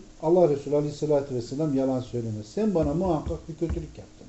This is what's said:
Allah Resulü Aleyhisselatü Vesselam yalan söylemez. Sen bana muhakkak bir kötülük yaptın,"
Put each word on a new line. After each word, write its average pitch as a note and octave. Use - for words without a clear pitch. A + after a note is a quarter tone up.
Allah E3+
Resulü C#3+
Aleyhisselatü D3
Vesselam C3+
yalan C3
söylemez. A2+
Sen G#3
bana D3+
muhakkak E3
bir D#3+
kötülük D#3+
yaptın," -